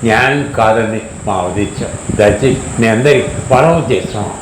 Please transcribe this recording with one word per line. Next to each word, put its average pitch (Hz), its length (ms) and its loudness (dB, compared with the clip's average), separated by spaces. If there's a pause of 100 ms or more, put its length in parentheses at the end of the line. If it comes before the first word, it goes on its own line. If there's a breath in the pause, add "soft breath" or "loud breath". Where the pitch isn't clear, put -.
న్యాయం 127 480 2
కాదని 110 480 0 (260)
మా 95 160 -2
ఉద్దేశం. - 720 -6
దయచేసి 117 440 2 (180)
నేను 113 140 2
అందరికీ 131 600 2
మనవి 147 400 2
చేస్తున్నాం. 95 360 -4 (120)